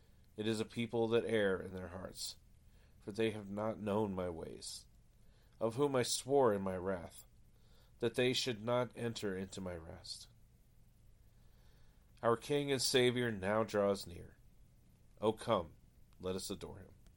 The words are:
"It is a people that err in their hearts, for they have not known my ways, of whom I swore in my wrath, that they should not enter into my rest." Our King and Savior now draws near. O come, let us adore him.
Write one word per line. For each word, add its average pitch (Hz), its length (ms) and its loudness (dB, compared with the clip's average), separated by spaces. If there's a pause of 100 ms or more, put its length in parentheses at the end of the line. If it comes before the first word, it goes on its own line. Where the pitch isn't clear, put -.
(360)
"It 107 100 -2
is 110 140 0
a 110 40 0
people 113 440 0
that 113 160 4
err 98 360 4
in 92 120 -8
their 92 160 -8
hearts, - 480 -10 (680)
for 110 60 -10
they 110 220 0
have 101 180 -8
not 104 300 -4
known 104 340 0
my 90 160 -2
ways, 80 540 -10 (760)
of 113 160 0
whom 139 220 2
I 120 80 4
swore 127 500 4
in 98 80 0
my 95 140 -2
wrath, 90 480 -6 (720)
that 117 160 0
they 127 180 4
should 113 320 -2
not 120 300 0
enter 113 420 -4
into 95 240 -6
my 90 140 -6
rest." 85 540 -14 (1900)
Our 117 140 6
King 143 340 -2
and 135 100 2
Savior 123 520 4
now 104 320 0
draws 101 420 2
near. 87 300 -14 (840)
O 110 120 4
come, 92 400 0 (480)
let 92 160 -4
us 92 120 -6
adore 85 300 -10
him. - 160 -20 (220)